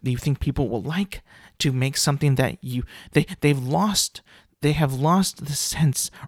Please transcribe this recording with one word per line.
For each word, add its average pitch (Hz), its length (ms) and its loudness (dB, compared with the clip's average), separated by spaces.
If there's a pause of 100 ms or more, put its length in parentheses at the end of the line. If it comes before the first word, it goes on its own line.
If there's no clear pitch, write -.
you 123 160 -2
think 143 220 -2
people 135 280 -2
will 107 140 -4
like, 170 400 -4 (380)
to 143 120 2
make 131 240 0
something 139 400 2
that 127 260 0
you, 127 220 -6 (280)
they, - 140 4 (160)
they've 143 200 2
lost, 170 600 -2 (400)
they 151 120 2
have 147 200 0
lost 160 520 2
the 143 80 -6
sense - 580 0 (160)